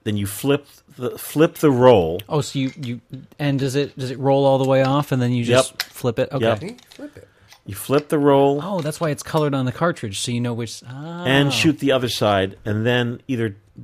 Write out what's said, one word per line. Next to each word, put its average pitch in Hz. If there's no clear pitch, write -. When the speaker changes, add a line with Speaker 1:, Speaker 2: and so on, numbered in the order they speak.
Speaker 1:
Then 107
you 101
flip 139
the, 123
flip 165
the 156
roll. 110
Speaker 2:
Oh, 156
so 139
you, 131
you, 120
and 143
does 131
it, 143
does 127
it 135
roll 139
all 135
the 131
way 135
off 139
and 131
then 123
you 123
just 123
Speaker 1:
Yep. -
Speaker 2:
flip -
it? 131
Okay. 131
Speaker 1:
Yep. 113
Speaker 3:
Hey, 226
flip 294
it. -
Speaker 1:
You 104
flip 147
the 165
roll. 139
Speaker 2:
Oh, 190
that's 151
why 160
it's 139
colored 151
on 135
the 123
cartridge, 139
so 123
you 120
know 120
which. 113
Oh. 160
Speaker 1:
And 139
shoot 151
the 135
other 127
side, 98
and 107
then 123
either 113